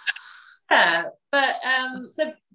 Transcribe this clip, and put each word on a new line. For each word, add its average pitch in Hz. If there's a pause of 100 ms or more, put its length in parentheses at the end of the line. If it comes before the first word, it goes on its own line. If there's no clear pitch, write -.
(720)
Yeah, 170 (260)
but, 269 (100)
um, 254
so 311 (220)